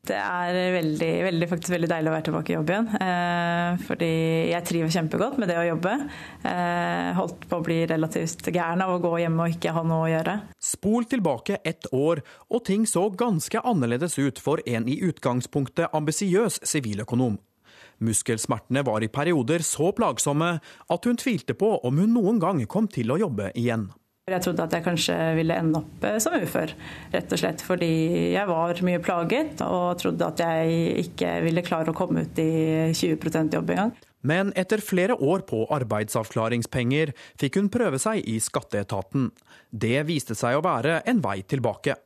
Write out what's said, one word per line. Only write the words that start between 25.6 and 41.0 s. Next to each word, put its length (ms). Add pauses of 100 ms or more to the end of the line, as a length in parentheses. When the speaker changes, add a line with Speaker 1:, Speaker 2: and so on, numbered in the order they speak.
Speaker 1:
opp, 260
eh, 160
som 140
ufør, 340 (400)
rett 240
og 60
slett 260
fordi 220 (420)
jeg 160
var 400
mye 160
plaget 640
og 340
trodde 240
at 220
jeg 580
ikke 300 (100)
ville 240
klare 240
å 60
komme 260
ut 160
i 560
tjue 240
prosent 380
jobb 180
engang. 160 (320)
Speaker 2:
Men 320
etter 320
flere 320
år 300
på 160 (100)
arbeidsavklaringspenger 1400 (320)
fikk 160
hun 160
prøve 240
seg 240
i 160
skatteetaten. 920 (400)
Det 340
viste 320
seg 220
å 20
være 380 (100)